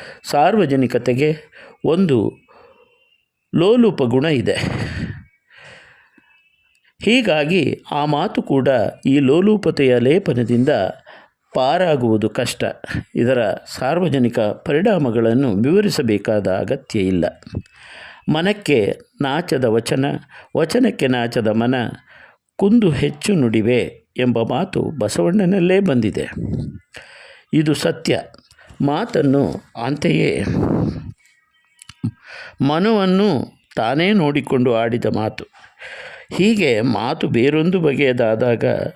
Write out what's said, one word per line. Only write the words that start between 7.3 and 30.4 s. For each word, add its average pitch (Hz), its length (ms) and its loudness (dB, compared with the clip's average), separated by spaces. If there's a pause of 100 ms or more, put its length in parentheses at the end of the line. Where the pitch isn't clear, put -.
ಆ 147 140 0
ಮಾತು 151 360 -2
ಕೂಡ 135 280 0 (360)
ಈ 139 140 4
ಲೋಲುಪತೆಯ 151 800 4
ಲೇಪನದಿಂದ 123 680 2 (840)
ಪಾರಾಗುವುದು 131 760 2
ಕಷ್ಟ. - 340 -6 (520)
ಇದರ 120 360 0
ಸಾರ್ವಜನಿಕ 135 880 -2
ಪರಿಣಾಮಗಳನ್ನು 127 1120 0
ವಿವರಿಸಬೇಕಾದ 113 920 0
ಅಗತ್ಯ 104 520 -4
ಇಲ್ಲ. 92 260 0 (1040)
"ಮನಕ್ಕೆ 156 680 0 (240)
ನಾಚದ 139 420 -2
ವಚನ, 120 420 0 (520)
ವಚನಕ್ಕೆ 165 500 0
ನಾಚದ 120 400 -2
ಮನ, 117 280 0 (800)
ಕುಂದು 202 340 2
ಹೆಚ್ಚು 147 440 -2
ನುಡಿವೆ" 113 760 0 (100)
ಎಂಬ 120 240 0
ಮಾತು 135 400 -4 (180)
ಬಸವಣ್ಣನಲ್ಲೇ 180 800 0
ಬಂದಿದೆ. 117 520 0 (1200)
ಇದು 151 200 2
ಸತ್ಯ. 156 480 -4 (600)
ಮಾತನ್ನು 143 720 0 (300)
ಅಂತೆಯೇ 156 600 -2 (2250)